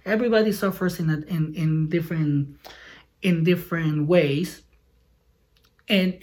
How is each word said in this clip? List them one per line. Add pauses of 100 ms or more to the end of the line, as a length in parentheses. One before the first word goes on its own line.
Everybody
suffers
in
a, (100)
in,
in
different, (640)
in
different
ways. (1300)
And,